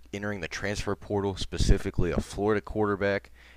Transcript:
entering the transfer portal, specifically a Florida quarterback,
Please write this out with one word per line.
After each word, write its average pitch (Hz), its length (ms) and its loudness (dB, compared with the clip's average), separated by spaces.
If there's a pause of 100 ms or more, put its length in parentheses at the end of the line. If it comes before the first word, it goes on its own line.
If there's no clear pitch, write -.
(140)
entering 101 260 -6
the 80 80 -6
transfer 101 480 -4
portal, 98 400 -2
specifically 90 760 2
a 69 40 -2
Florida 101 460 0
quarterback, 101 680 -2 (260)